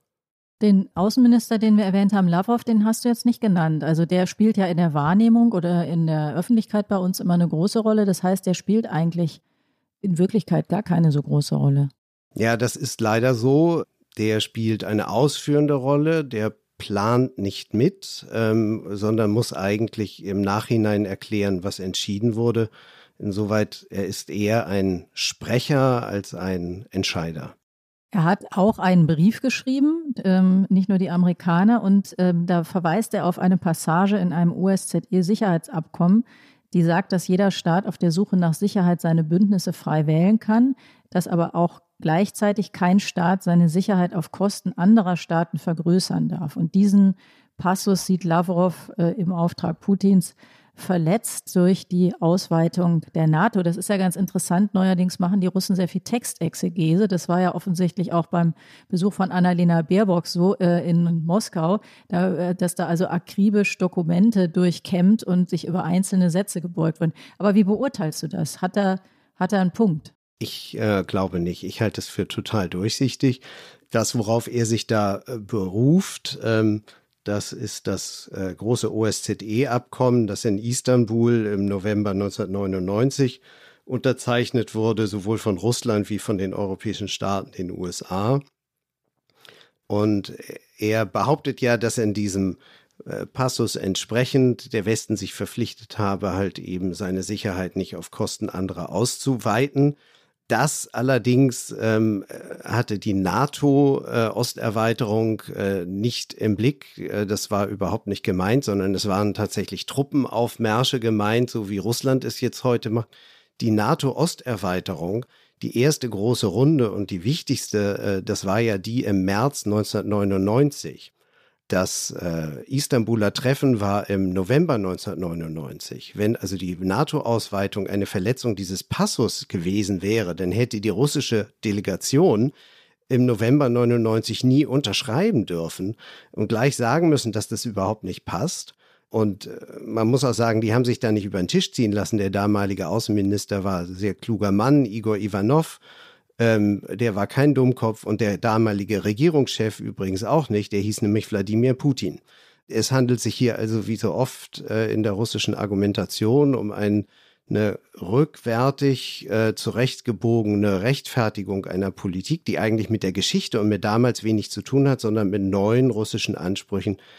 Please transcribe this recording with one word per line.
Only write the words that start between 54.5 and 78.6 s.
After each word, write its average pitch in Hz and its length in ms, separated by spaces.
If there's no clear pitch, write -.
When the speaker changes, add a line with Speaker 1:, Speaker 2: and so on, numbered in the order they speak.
Speaker 1:
Neuerdings 185 460
machen 185 240
die 185 40
Russen 185 300
sehr 180 120
viel 185 120
Textexegese. 170 1080
Das 185 220
war 175 100
ja 185 160
offensichtlich 175 600
auch 170 140
beim 170 260
Besuch 185 240
von 190 180
Annalena 175 520
Baerbock 180 440
so, 180 300
äh, 175 320
in 170 380
Moskau, 180 540
da, 180 260
äh, 175 200
dass 180 220
da 180 100
also 170 220
akribisch 202 680
Dokumente 180 720
durchkämmt 180 760
und 180 280
sich - 160
über 175 180
einzelne 180 460
Sätze 180 320
gebeugt 160 400
wurden. 165 100
Aber 196 180
wie 208 100
beurteilst 202 580
du 165 60
das? 170 340
Hat 185 160
er, 190 240
hat 185 180
er 202 80
einen 180 120
Punkt? 175 420
Speaker 2:
Ich, - 400
äh, 104 280
glaube 95 340
nicht. 87 240
Ich 92 180
halte 101 180
es - 80
für - 180
total 98 440
durchsichtig. 120 720
Das, 117 260
worauf 113 340
er 117 140
sich 110 220
da, 104 400
äh, 127 120
beruft, 113 1040
ähm, 110 420
das 104 280
ist - 340
das, - 480
äh, 92 200
große 113 360